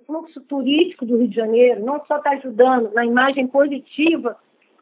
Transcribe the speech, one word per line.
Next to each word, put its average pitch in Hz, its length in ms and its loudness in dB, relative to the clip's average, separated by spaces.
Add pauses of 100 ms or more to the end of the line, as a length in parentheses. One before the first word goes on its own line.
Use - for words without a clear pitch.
fluxo 311 340 -12
turístico 285 640 -2
do 240 120 2
Rio 233 100 2
de 190 80 -10
Janeiro, 226 500 2
não 294 200 -6
só 294 120 -2
tá 294 140 -2
ajudando 254 600 2
na 240 120 0
imagem 254 400 0
positiva 277 920 -2 (460)